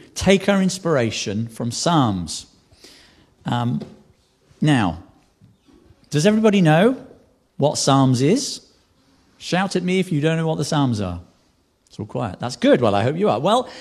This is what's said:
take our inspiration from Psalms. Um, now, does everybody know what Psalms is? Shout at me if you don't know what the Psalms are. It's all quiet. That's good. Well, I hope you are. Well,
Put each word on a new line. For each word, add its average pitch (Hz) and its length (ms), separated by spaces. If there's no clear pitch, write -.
take 190 320
our 196 120
inspiration 120 840
from 117 240
Psalms. 113 760
Um, 120 340
now, 107 440
does 147 160
everybody 214 360
know 175 340
what 143 200
Psalms 131 440
is? 208 440
Shout 185 380
at 180 80
me 185 160
if 185 100
you 147 100
don't 160 160
know 165 120
what 160 100
the 156 60
Psalms 135 360
are. 87 200
It's - 140
all 107 60
quiet. 120 340
That's 123 160
good. 247 240
Well, 107 140
I 101 80
hope 139 140
you 196 120
are. 110 100
Well, 214 300